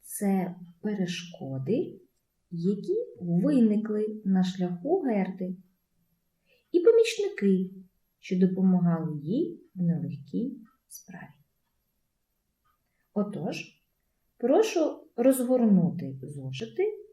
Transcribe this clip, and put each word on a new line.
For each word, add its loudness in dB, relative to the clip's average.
це 0
перешкоди, -4
які -2
виникли 0
на 2
шляху -2
Герди, -2
і 2
помічники, 4
що -4
допомагали 2
їй -4
в -6
нелегкій -4
справі. -20
Отож, -4
прошу 2
розгорнути 4
зошити -8